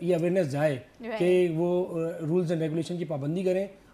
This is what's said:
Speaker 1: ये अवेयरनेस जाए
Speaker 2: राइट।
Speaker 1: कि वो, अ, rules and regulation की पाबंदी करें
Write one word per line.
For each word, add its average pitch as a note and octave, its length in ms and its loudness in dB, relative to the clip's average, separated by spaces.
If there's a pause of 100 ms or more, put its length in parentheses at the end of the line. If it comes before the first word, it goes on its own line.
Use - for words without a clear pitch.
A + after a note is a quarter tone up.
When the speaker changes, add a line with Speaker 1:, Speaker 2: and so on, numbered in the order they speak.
Speaker 1:
ये F3 120 2
अवेयरनेस F3 320 2
जाए C#3+ 360 0 (200)
Speaker 2:
राइट। A3+ 120 -8
Speaker 1:
कि F3+ 340 4
वो, F3 340 0
अ, E3+ 380 -4
rules E3 260 2
and E3 120 0
regulation D#3+ 400 -2
की F3 60 -4
पाबंदी D#3 400 -4
करें F#3+ 260 0 (240)